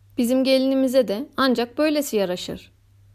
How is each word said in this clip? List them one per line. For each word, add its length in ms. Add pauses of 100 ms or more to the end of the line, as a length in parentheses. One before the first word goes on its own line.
(180)
Bizim 260
gelinimize 640
de 280
ancak 420
böylesi 380
yaraşır. 560 (420)